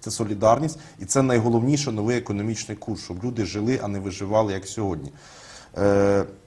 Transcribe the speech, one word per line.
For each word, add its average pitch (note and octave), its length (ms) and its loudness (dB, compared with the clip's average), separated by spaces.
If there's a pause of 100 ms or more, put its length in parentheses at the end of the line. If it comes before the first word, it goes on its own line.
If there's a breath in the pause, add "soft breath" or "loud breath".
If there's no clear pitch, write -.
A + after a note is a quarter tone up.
це G#2+ 100 -10
солідарність, A2 680 2 (200 loud breath)
і - 60 -12
це C3+ 180 2
найголовніше — A#2+ 680 2
новий A2 260 0
економічний G#2+ 580 -6
курс, G2+ 280 -8
щоб F2+ 200 -10
люди A2+ 200 -4
жили, G#2 380 -2
а G#2 60 -4
не G2 100 -4
виживали, G2+ 540 0
як F#2+ 140 -6
сьогодні. E2 460 -6 (640 loud breath)
Е, G2+ 460 4 (220)